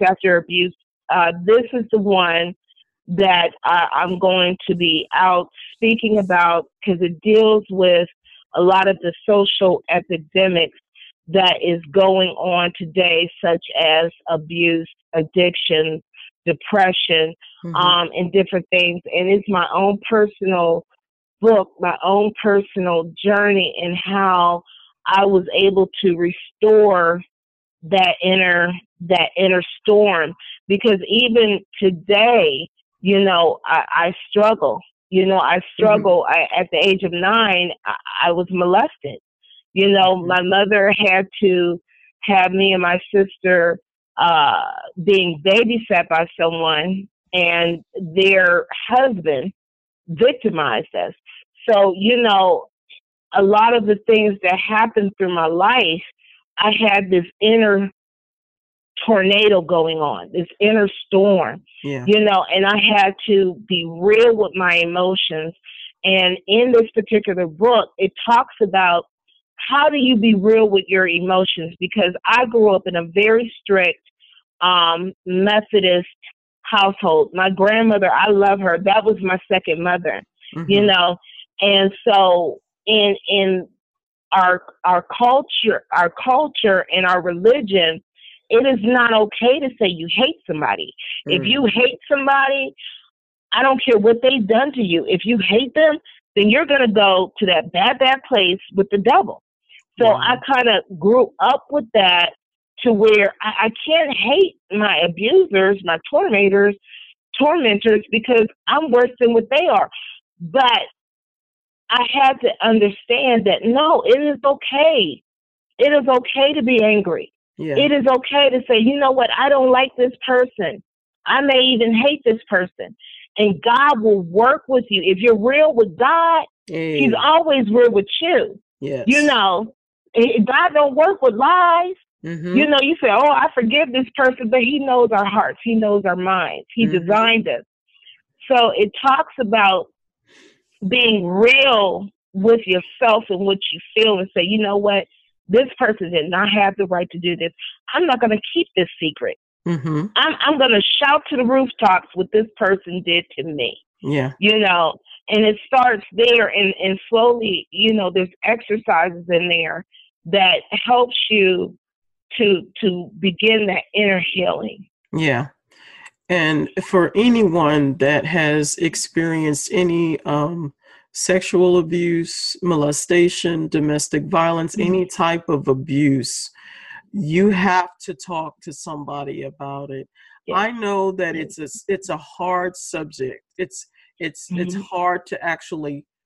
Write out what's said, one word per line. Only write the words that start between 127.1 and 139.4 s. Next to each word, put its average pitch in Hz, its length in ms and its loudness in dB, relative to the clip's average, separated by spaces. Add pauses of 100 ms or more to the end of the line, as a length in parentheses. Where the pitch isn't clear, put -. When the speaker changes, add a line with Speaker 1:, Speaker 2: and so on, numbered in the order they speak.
Speaker 1:
always 285 560 2
real 240 200 4
with 202 180 0 (120)
you. 320 400 -2 (200)
Speaker 2:
Yes. 139 260 -8
Speaker 1:
You 285 160 2
know, 220 520 0 (400)
eh, 240 300 2
God 294 300 0
don't 285 200 2
work 320 280 2
with 247 120 2
lies. 339 600 2 (300)
Speaker 2:
Mm-hmm. 170 340 -6
Speaker 1:
You 302 80 2
know, 285 160 2
you 285 200 0
say, 254 80 2
"Oh, 262 200 4
I 285 240 2
forgive 262 360 0
this 254 260 -4
person," 254 340 0
but 254 100 2
he 269 180 -2
knows 247 340 2
our 202 120 2
hearts. 196 400 -2
He 226 120 0
knows 208 280 0
our 180 120 -2
minds. 180 580 -4
He 226 120 0
Speaker 2:
Mm-hmm. 175 120 0
Speaker 1:
designed 214 500 0
us. 120 140 -6 (880)
So 240 280 4
it 202 140 0 (100)
talks 277 400 0